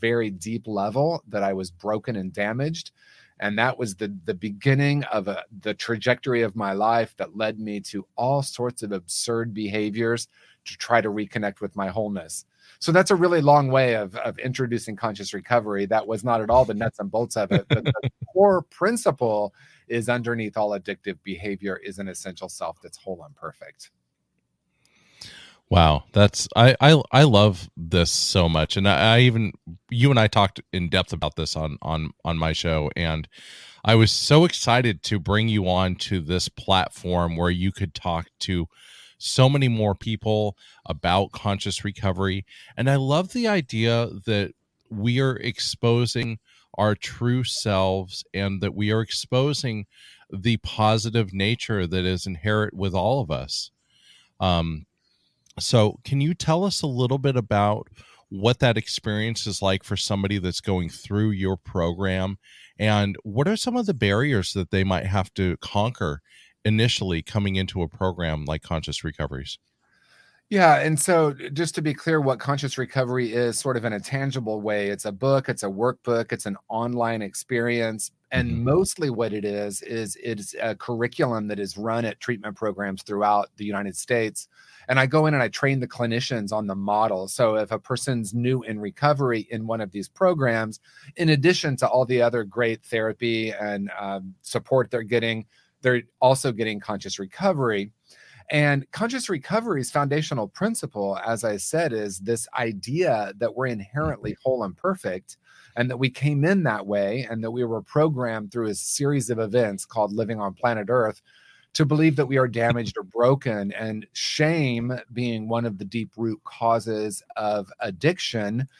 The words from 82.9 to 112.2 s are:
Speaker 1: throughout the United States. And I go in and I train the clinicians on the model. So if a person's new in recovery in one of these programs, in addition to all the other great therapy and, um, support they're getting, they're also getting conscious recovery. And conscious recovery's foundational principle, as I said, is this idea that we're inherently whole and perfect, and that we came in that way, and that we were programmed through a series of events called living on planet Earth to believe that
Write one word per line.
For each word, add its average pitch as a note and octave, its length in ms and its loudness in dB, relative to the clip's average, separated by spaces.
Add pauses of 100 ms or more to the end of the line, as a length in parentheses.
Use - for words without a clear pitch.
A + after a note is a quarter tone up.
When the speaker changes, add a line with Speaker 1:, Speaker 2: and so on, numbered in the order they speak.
Speaker 1:
throughout G#2 540 0
the G#2 80 -10
United G2+ 320 -6
States. A2+ 520 -4 (400)
And C3 120 4
I C3 60 4
go D#3 200 4
in D3+ 80 2
and C3+ 80 2
I A2+ 60 0
train C3+ 320 0
the A#2+ 80 -4
clinicians A2+ 640 -2
on G#2+ 140 -2
the G2 100 -4
model. G2+ 520 0
So A2 280 2
if G#2+ 160 -2
a G#2+ 60 -2
person's A#2 560 -4
new B2 280 0
in G#2+ 180 -6
recovery B2 720 0
in A2+ 160 -6
one A2+ 140 -4
of G2+ 120 -6
these G2+ 160 -8
programs, B2 720 0 (360)
in D#3+ 140 2
addition D3+ 480 2
to B2+ 100 2
all B2 160 4
the A#2+ 180 2
other A#2 220 2
great A2+ 400 -2
therapy A2 680 -2
and, G2+ 460 -6
um, G2 440 -8
support A#2+ 480 0
they're A#2 120 -2
getting, A2+ 440 -2 (360)
they're B2 200 2 (180)
also C3 320 4
getting G#2+ 280 -4
conscious G2 380 -8
recovery. A2 720 -2 (600)
And D3 420 2
conscious A#3+ 360 -4
recovery's F#3 640 -2
foundational C#3+ 560 0
principle, G#2 800 -4
as A2+ 160 -2
I G#2+ 140 0
said, D#3 360 -2
is G#2 280 -4
this A2+ 260 -2 (100)
idea A#2 840 -2
that A2 180 -2
we're C3 100 -2
inherently A2+ 760 -6
whole B2+ 200 0
and F#2+ 140 -6
perfect, G#2+ 600 -6 (380)
and B2 160 -2
that B2 60 -6
we C3 140 0
came C#3+ 340 0
in F#3+ 180 2
that G#2+ 240 0
way, G#2 420 -2
and A2+ 140 -6
that A2+ 80 -4
we A#2+ 140 -2
were A2+ 180 -4
programmed B2 680 0
through A#2 160 -2
a G2+ 80 -2
series C#3 540 -2
of A2+ 100 -2
events G#2+ 440 0
called G#2 280 -2
living A2 280 -4
on G2 140 -4
planet A2 360 0
Earth A#2+ 300 2 (520)
to D#3 120 2
believe D#3 320 4
that C#3+ 100 2